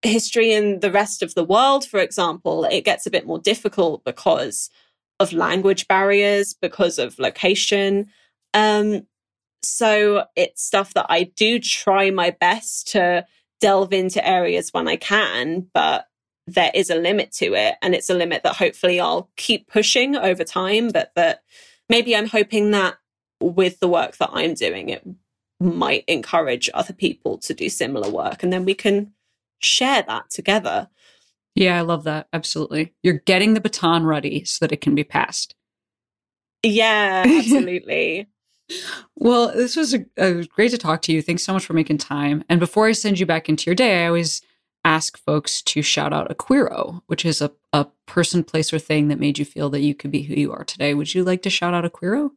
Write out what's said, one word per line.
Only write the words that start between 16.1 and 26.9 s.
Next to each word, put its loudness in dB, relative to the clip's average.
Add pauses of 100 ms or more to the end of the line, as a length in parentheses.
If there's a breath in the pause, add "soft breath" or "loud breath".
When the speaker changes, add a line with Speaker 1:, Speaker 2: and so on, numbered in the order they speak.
Speaker 1:
there 0
is 0
a 0
limit 0
to -2
it. 0
And 0
it's -6
a 2
limit -2
that -2
hopefully 0
I'll -2
keep -4
pushing 2
over 0
time, -2
but -2
that 0 (440 soft breath)
maybe 2
I'm 0
hoping 0
that 0 (420)
with 0
the 2
work 0
that -2
I'm -2
doing, -4
it -10 (540)
might 0
encourage -2
other -4